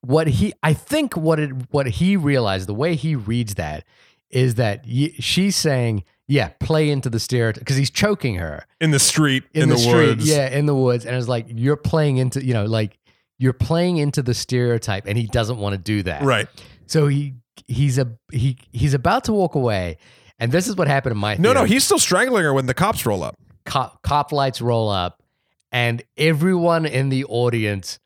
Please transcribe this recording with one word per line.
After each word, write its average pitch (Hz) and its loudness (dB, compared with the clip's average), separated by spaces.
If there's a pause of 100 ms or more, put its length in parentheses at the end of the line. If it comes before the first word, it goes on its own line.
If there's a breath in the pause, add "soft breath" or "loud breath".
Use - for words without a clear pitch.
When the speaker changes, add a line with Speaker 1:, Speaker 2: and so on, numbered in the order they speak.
Speaker 1:
what 151 2
he, 151 2 (100)
I 156 2
think 285 -2
what 160 0
it, 147 -4 (220)
what 139 0
he 180 2
realized, 117 0
the 107 -4
way 156 -2
he 156 -2
reads 110 -4
that, 78 -8 (460 soft breath)
is 127 2
that 107 -2
y-, 131 -2
she's 185 0
saying, 120 0 (240)
"Yeah, 135 0 (100)
play 156 0
into 135 -2
the 113 -2
stereotype," 113 -2
'cause 139 0
he's 135 2
choking 196 -2
her 78 -8 (140)
Speaker 2:
In 156 2
the 139 4
street, 135 2 (100)
Speaker 1:
in 156 2
Speaker 2:
in 127 4
Speaker 1:
the 123 4
Speaker 2:
the 120 0
Speaker 1:
street, 117 6
Speaker 2:
woods. 113 0
Speaker 1:
yeah, 143 2
in 143 -2
the 147 2
woods, 123 2
and 123 -4
it's 123 -2
like, 120 -2
"You're 120 0
playing 147 0
into, 131 -2
you 127 0
know, 104 0
like, 110 -2 (400)
you're 127 2
playing 175 0
into 147 0
the 120 0
stereotype," 120 -2
and 104 0
he 117 -2
doesn't 117 -2
wanna 101 -2
do 104 -2
that. 82 -4
Speaker 2:
Right. 123 2 (400 loud breath)
Speaker 1:
So 151 2
he, 143 -4 (320)
he's 131 0
a, 123 0 (200)
he, 127 -2 (140)
he's 135 0
about 170 0
to 226 -2
walk 190 0
away, 98 -2 (400 soft breath)
and 117 -2
this 185 0
is 202 -4
what 180 0
happened 139 0
in 104 -4
my 104 -2
Speaker 2:
No, 196 4
no, 269 4
Speaker 1:
theater. - 2
Speaker 2:
he's 269 2
still 392 4
strangling 214 2
her 147 2
when 135 0
the 127 -2
cops 196 -2
roll 98 -2
up. 58 -10 (280)
Speaker 1:
Cop, - -4
cop 143 0
lights 139 -2
roll 117 0
up, 90 -2 (520)
and 120 -2 (140)
everyone 165 2
in 135 -2
the 131 0
audience 113 -2